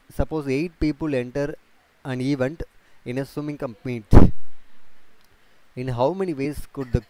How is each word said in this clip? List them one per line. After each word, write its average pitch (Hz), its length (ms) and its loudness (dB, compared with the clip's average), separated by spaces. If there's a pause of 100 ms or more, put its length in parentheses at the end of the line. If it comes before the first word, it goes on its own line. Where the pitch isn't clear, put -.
(120)
Suppose 143 360 -4
eight 151 320 -4
people 151 360 -4
enter 135 400 -4 (480)
an 127 180 -8
event 135 400 -2 (420)
in 123 140 -8
a 139 80 -6
swimming 147 320 -10
comp-, 127 260 -12
meet. 123 220 -10 (1700)
In 127 120 -8
how 131 260 0
many 185 220 -4
ways 139 360 -6
could 131 200 -10
the 117 180 0